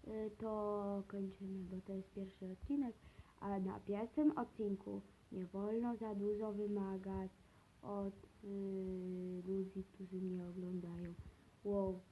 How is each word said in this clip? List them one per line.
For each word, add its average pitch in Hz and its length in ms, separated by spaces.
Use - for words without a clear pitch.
y, 220 300
to 208 680
kończymy, 190 640
bo 185 100
to 196 120
jest 190 180
pierwszy 190 400
odcinek, 262 440
a 196 200
na 196 200
pierwszym 233 580
odcinku 202 640
nie 185 140
wolno 220 500
za 214 200
dużo 208 380
wymagać 190 800
od, 202 320
y, 185 1040
ludzi, 190 360
którzy 190 220
mnie 185 320
oglądają. 175 680
Wow. 196 360